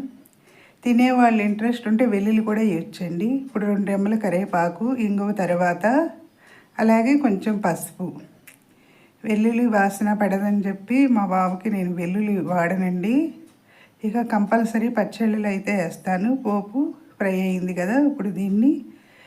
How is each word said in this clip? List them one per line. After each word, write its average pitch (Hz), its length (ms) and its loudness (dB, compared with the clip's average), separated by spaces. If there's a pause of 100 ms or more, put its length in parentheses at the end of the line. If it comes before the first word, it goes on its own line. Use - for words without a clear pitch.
(840)
తినేవాళ్ళు 240 580 4
ఇంట్రెస్ట్ 214 480 -2
ఉంటే 226 160 4
వెల్లుల్లి 214 420 2
కూడా 214 140 0
వేయొచ్చండి. 175 680 -2 (180)
ఇప్పుడు 208 200 -4
రెండు 202 260 0
రెమ్మల 202 320 2
కరివేపాకు, 175 640 -2 (220)
ఇంగువ 202 220 0 (120)
తర్వాత, 175 440 0 (920)
అలాగే 226 400 4
కొంచెం 214 380 0 (100)
పసుపు. - 420 -4 (1200)
వెల్లుల్లి 226 360 2 (120)
వాసన 202 320 2 (120)
పడదని 202 460 2
చెప్పి 202 320 -2 (180)
మా 208 60 2 (120)
బాబుకి 185 420 0
నేను 180 240 -2
వెల్లుల్లి 202 340 -2 (160)
వాడనండి. 180 680 0 (920)
ఇక 233 160 0 (120)
కంపల్సరీ 220 540 0 (100)
పచ్చళ్ళలో 214 560 -2
అయితే 196 260 -4
వేస్తాను. 185 480 -2 (160)
పోపు 208 360 -2 (380)
ఫ్రై 196 160 0 (120)
అయింది 180 340 -2
కదా, 196 160 -2 (120)
ఇప్పుడు 202 300 -2
దీన్ని 208 340 2 (540)